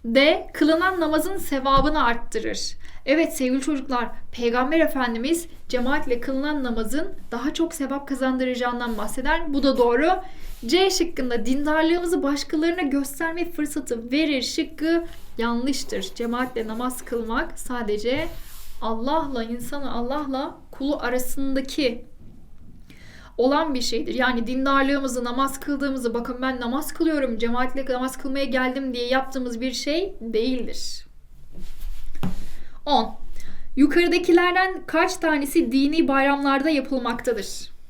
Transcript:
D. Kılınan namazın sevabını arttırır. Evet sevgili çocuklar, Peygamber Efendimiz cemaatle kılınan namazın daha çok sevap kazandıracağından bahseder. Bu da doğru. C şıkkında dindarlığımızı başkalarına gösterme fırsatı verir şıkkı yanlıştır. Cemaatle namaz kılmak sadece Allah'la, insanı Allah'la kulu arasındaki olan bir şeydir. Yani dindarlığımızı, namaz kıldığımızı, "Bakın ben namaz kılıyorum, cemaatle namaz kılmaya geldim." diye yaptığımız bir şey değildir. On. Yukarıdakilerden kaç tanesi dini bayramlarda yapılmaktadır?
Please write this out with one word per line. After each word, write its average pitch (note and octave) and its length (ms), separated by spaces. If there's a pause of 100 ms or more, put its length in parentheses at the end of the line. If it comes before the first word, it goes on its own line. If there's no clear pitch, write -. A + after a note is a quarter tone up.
D. C#4 480
Kılınan E4+ 480
namazın D#4 360
sevabını C#4 680
arttırır. A3+ 720 (300)
Evet D4+ 300
sevgili C4 240
çocuklar, C4 480 (240)
Peygamber B3 480
Efendimiz C4+ 680 (200)
cemaatle B3+ 520
kılınan C#4 440
namazın A#3 500 (160)
daha C4 240
çok E4 200
sevap C#4 340
kazandıracağından B3 920
bahseder. C#4+ 560
Bu C#4 80
da C4 160
doğru. B3 300 (580)
C F4+ 240
şıkkında B3+ 560
dindarlığımızı D#4 760
başkalarına D#4 600
gösterme D#4+ 680
fırsatı C4 600
verir D4 320
şıkkı E4 640 (340)
yanlıştır. A#3 760
Cemaatle A#3 540
namaz A#3+ 360
kılmak A#3+ 540
sadece A#3+ 680 (560)
Allah'la, B3 600
insanı B3+ 480
Allah'la C4+ 680 (120)
kulu C#4 300
arasındaki C4 1040 (1300)
olan C#4+ 360
bir B3 60
şeydir. A#3 340
Yani B3 320
dindarlığımızı, C4+ 800
namaz C4 360
kıldığımızı, C4+ 540
"Bakın A#3+ 280
ben B3+ 180
namaz B3+ 320
kılıyorum, C#4 460
cemaatle B3+ 460
namaz B3+ 340
kılmaya C#4 260
geldim." B3+ 500
diye A#3+ 120
yaptığımız B3+ 540
bir B3+ 120
şey E4 480
değildir. A#3 840 (1800)
On. A#3 280 (640)
Yukarıdakilerden F4 1080
kaç F4+ 300
tanesi C#4+ 560
dini C#4+ 360
bayramlarda C#4 600
yapılmaktadır? A#3+ 1080 (140)